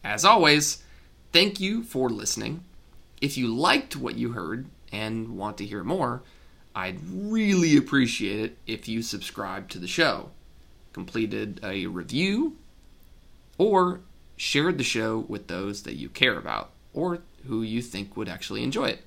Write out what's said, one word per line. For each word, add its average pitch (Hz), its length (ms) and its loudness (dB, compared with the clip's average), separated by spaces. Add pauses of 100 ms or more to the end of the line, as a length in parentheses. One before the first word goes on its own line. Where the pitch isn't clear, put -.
As 107 220 0
always, 151 580 6 (480)
thank 196 280 4
you 208 240 -2
for 131 260 0
listening. 110 540 -4 (580)
If 139 160 -2
you 127 160 0
liked 202 420 2
what 127 200 -6
you 117 160 -2
heard 113 360 -6 (240)
and 110 460 -6
want 101 200 -6
to 98 80 -8
hear 101 180 -8
more, 131 400 -2 (520)
I'd 92 280 -6
really 190 720 4
appreciate 117 640 2
it 113 260 -4
if - 220 -8
you 110 140 -4
subscribed 98 720 -8
to - 80 -12
the 87 80 -10
show, 147 440 0 (600)
completed 104 720 -4
a 95 240 -6
review, 185 720 -2 (1000)
or 185 440 4 (360)
shared 151 400 2
the 139 60 -2
show 110 440 0
with 104 200 -10
those 98 360 -6
that - 120 -10
you 69 140 -8
care 120 280 2
about, - 340 -6 (220)
or 170 260 -2 (260)
who 113 160 -2
you 113 200 -2
think 101 340 -10
would 107 140 -6
actually 101 340 -6
enjoy 143 220 -2
it. - 220 -6